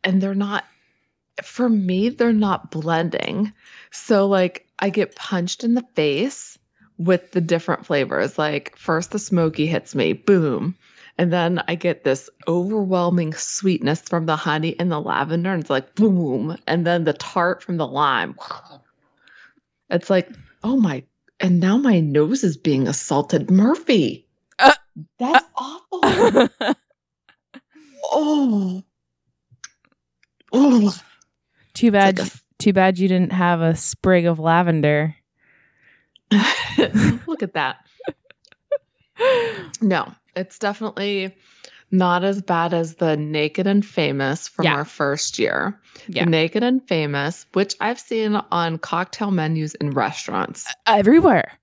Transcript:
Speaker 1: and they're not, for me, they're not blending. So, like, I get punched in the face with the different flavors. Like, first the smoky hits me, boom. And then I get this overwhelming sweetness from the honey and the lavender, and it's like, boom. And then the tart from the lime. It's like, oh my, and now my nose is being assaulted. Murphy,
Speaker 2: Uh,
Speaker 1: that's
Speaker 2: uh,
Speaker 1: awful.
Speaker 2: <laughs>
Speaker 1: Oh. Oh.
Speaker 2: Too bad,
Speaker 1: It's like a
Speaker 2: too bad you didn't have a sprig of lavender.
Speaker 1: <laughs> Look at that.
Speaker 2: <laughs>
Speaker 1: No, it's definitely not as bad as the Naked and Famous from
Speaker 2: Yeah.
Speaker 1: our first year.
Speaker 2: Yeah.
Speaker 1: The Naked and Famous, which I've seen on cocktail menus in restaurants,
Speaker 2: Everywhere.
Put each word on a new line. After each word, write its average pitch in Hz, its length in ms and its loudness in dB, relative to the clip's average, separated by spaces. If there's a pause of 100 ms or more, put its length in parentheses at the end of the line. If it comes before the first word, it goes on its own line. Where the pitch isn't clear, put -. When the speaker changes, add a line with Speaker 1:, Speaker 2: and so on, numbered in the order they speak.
Speaker 1:
and 190 180 0
they're 196 140 -4
not, 202 300 -4 (760)
for 247 260 -4
me, 196 400 0
they're 233 240 0
not 208 380 -2
blending. 170 840 -4 (380)
So, 202 360 0
like, 185 400 0 (120)
I 196 100 0
get 196 260 -2
punched - 480 -6
in 233 100 0
the 240 120 -2 (100)
face 156 640 -2 (400)
with 175 340 0
the 185 100 -2
different 165 440 -2
flavors. 123 520 -2
Like, 151 400 -4
first 165 340 -4
the 208 80 -4
smoky 160 460 0
hits - 300 -4
me, 104 180 0
boom. 165 640 0 (420)
And 175 140 0
then 175 380 0
I 170 60 -2
get 170 280 -4
this 135 260 -2 (180)
overwhelming 175 880 -2
sweetness 160 680 -4
from 165 240 -4
the 156 100 0
honey 156 420 -4
and 175 140 -2
the 151 80 -2
lavender, 165 540 -2
and 165 80 -4
it's - 80 -12
like, 135 260 -2
boom. 170 600 0 (100)
And 165 180 0
then 170 200 0
the 175 80 0
tart 175 500 -4
from 175 140 -6
the 151 100 -4
lime. 135 480 -2 (1500)
It's 175 200 -4
like, 185 200 2 (340)
oh 247 120 -2
my, 151 280 0 (360)
and 180 220 2
now 190 160 2
my 233 240 4
nose 156 420 0
is 160 140 0
being 135 300 0
assaulted. - 640 -2
Murphy, 202 760 2 (320)
Speaker 2:
Uh, 262 140 8 (440)
Speaker 1:
that's 247 280 0 (120)
Speaker 2:
uh, 285 220 -12 (220)
Speaker 1:
awful. 294 800 2
Speaker 2:
<laughs> - 60 -20 (1300)
Speaker 1:
Oh. 233 680 0 (1700)
Oh. 240 420 4 (800)
Speaker 2:
Too 233 180 4
bad, 196 280 4
Speaker 1:
It's 190 100 -4
like - 40 -16
a - 60 -20 (200)
Speaker 2:
too 208 120 4
bad 185 280 2
you 190 100 2
didn't 185 240 2
have 175 280 2
a 165 140 2
sprig 180 520 0
of 165 120 0
lavender. 160 760 2 (1160)
Speaker 1:
<laughs> - 0 -
Look - 1120 0
at 185 140 -6
that. 139 220 -4 (1400)
Speaker 2:
<laughs> 453 640 -2
Speaker 1:
No, 185 320 0 (220)
it's 185 240 -10
definitely 202 760 -6 (560)
not 180 320 2
as 196 180 -2
bad 170 320 0
as 165 220 -4
the 156 220 0
Naked 151 500 -2
and 202 180 2
Famous 139 640 -2
from - 180 -4
Speaker 2:
Yeah. 139 100 2
Speaker 1:
our 147 100 -4
first 143 540 -4
year. 117 400 -2 (280)
Speaker 2:
Yeah. 190 180 -4
Speaker 1:
The 170 40 2
Naked 165 340 0
and 254 240 0
Famous, 147 640 -4
which 202 280 -2
I've 240 180 -4
seen 214 360 -2
on 170 420 -2
cocktail 185 540 -6
menus 156 440 -2
in 147 160 -4
restaurants, - 800 -4 (160)
Speaker 2:
Everywhere. 220 640 6 (120)